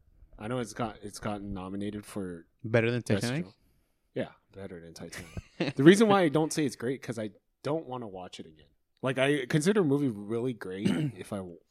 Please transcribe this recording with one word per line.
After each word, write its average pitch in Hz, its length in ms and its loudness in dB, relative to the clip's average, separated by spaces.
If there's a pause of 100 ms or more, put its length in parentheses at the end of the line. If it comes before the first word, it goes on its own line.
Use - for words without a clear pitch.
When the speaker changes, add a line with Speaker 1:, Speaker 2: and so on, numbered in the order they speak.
(380)
Speaker 1:
I 107 100 -10
know 127 120 -4
it's 113 140 -8
got, 113 280 -6
it's 104 180 -14
gotten 104 340 -8
nominated 98 520 -8
for 90 400 -10 (180)
Speaker 2:
Better 113 280 2
than 120 100 -2
Speaker 1:
Best 101 220 0
Speaker 2:
Titanic? 135 220 -2
Speaker 1:
Show. - 80 -20 (600)
Yeah, 127 140 -6 (280)
better 95 240 -14
than 82 140 -18
Titanic. - 840 -10
Speaker 2:
<laughs> - 0 -
Speaker 1:
The 135 80 4
reason 202 240 12
why 196 140 6
I 170 80 4
don't 151 240 0
say 156 120 0
it's 123 100 -2
great, 123 260 -4
'cause 117 160 -8
I 110 140 -6 (320)
don't 147 240 -4
wanna 123 200 -8
watch 92 320 -14
it 95 60 -16
again. 80 220 -20 (340)
Like, 127 160 -2
I 135 300 2
consider 180 340 2
a - 20 4
movie 143 260 2
really 113 440 -4
great 95 340 -4
<clears throat> 147 300 -2
if 92 160 -12
I 104 40 -4
w-, 87 200 -10 (140)